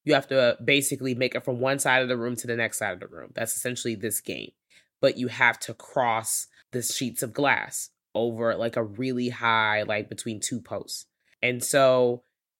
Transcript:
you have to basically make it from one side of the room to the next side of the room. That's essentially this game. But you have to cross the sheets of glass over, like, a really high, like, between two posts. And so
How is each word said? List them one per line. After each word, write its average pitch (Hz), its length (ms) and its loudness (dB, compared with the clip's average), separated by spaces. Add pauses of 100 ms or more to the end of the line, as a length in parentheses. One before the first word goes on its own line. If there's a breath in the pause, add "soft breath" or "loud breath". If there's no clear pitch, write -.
you 147 100 2
have 135 140 2
to 127 360 4
basically 135 520 2
make 127 180 0
it 120 100 -4
from 123 160 -4
one 135 200 0
side 131 240 4
of 127 40 -2
the 127 100 0
room 120 180 -2
to 117 100 -10
the 120 100 -2
next 113 220 -2
side 101 160 -4
of 90 60 -12
the - 80 -14
room. 76 260 -16
That's - 220 -4
essentially 123 400 -4
this 107 260 -4
game. 60 300 -10 (500 soft breath)
But 135 160 4
you 120 120 -2
have 120 320 4
to - 120 -10
cross 113 720 -2 (260 soft breath)
the 120 120 -4
sheets - 400 -4
of 110 100 -6
glass - 560 0 (240)
over, 113 420 0
like, 113 200 -2
a 117 80 0
really 120 460 -2
high, 110 520 2
like, 104 260 -2
between 107 320 -8
two - 220 -6
posts. - 460 -10 (340)
And 123 220 0
so 127 600 4 (340)